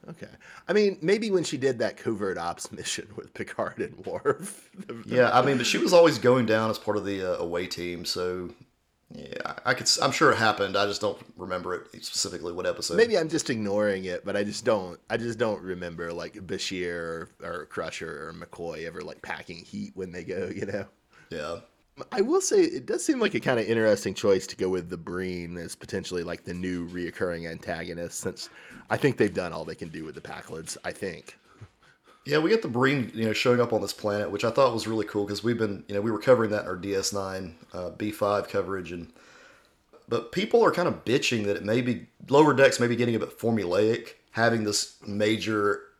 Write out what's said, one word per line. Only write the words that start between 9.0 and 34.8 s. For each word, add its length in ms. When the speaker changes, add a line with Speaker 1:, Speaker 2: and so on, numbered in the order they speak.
Speaker 2:
yeah, 420
I 100
could 80
s-, 180
I'm 100
sure 220
it 40
happened. 400
I 100
just 140
don't 180
remember 380
it 120
specifically 480
what 140
episode. 300
Speaker 1:
Maybe 200
I'm 120
just 220
ignoring 560
it, 180
but 100
I 80
just 220
don't, 340
I 60
just 220
don't 240
remember, 500
like, 220
Bashir 540
or, 400
or 240
Crusher 640
or 40
McCoy 540
ever, 160
like, 200
packing 420
heat 300
when 160
they 140
go, 280
you 140
know? 200
Speaker 2:
Yeah. 280
Speaker 1:
I 120
will 180
say 220
it 240
does 180
seem 160
like 140
a 60
kinda 240
interesting 500
choice 340
to 80
go 120
with 200
the 80
Breen 640
as 180
potentially, 480
like, 200
the 100
new 340
reoccurring 600
antagonist, 680
since 300
I 60
think 200
they've 160
done 200
all 120
they 120
can 140
do 140
with 120
the 40
Pakleds, 640
I 80
think. 480
Speaker 2:
Yeah, 120
we 120
get 120
the 60
Breen, 460
you 120
know, 80
showing 260
up 140
on 80
this 100
planet, 380
which 140
I 60
thought 220
was 160